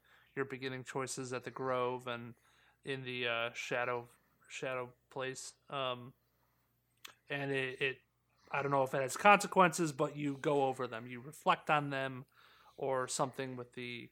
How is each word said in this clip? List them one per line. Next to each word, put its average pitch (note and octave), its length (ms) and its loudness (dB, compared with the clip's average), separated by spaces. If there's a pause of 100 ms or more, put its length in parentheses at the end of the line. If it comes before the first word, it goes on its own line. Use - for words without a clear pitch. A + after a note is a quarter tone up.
(340)
your C#3 120 0
beginning C3 380 -6
choices B2+ 480 -6
at B2 120 -4
the B2+ 60 -8
Grove B2+ 580 -2
and A#2+ 260 -8 (500)
in C3+ 200 -6
the, B2 240 -2
uh, A#2 260 2
Shadow, B2 540 -2 (400)
Shadow B2+ 420 -6 (200)
place. C3 420 -8 (160)
Um, B2 440 -4 (1160)
and C#3 240 -2
it, C3 280 -2
it, C3+ 180 0 (520)
I C#3 120 0
don't C#3+ 100 0
know C#3 100 4
if C3 120 -2
it C#3 80 2
has B2+ 140 -4
consequences, F#3 760 6
but C#3+ 240 -2
you C#3+ 240 -2
go C#3+ 240 4
over B2+ 240 0
them, A#2 180 -8
you B2 140 -12
reflect D#3+ 500 0
on C#3+ 200 4
them, C3+ 340 -4 (520)
or C3 300 0
something C3 500 -2
with A#2+ 180 -12
the A#2+ 380 -10